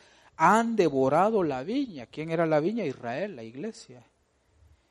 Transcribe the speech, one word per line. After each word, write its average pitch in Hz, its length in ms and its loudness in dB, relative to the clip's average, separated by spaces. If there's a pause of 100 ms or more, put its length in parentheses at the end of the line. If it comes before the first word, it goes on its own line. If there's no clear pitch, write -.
(360)
han 220 400 4
devorado 165 680 2
la 131 180 -4
viña. 202 440 -6
¿Quién 156 240 -10
era 165 140 0
la 156 160 2
viña? 208 240 -2
Israel, 135 520 -8
la 117 60 -12
iglesia. 123 640 -14 (880)